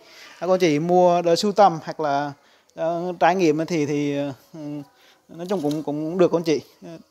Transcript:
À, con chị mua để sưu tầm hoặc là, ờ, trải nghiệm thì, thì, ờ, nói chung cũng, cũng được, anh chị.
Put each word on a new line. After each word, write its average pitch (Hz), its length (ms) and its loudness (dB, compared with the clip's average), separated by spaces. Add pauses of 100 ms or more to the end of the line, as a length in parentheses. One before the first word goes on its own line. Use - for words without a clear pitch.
(400)
À, 170 80 -8
con 185 120 4
chị 156 200 4
mua 175 420 4
để 170 140 2
sưu 208 160 0
tầm 180 340 4
hoặc 165 140 -10
là, 143 320 -2 (440)
ờ, 170 440 -4
trải 175 160 4
nghiệm 160 300 2
thì, 156 200 -2
thì, 143 320 -2
ờ, 143 420 -10 (760)
nói 170 120 -12
chung 190 140 -4
cũng, 147 220 -2
cũng 156 340 -6
được, 175 160 2
anh 170 100 0
chị. 151 180 0 (500)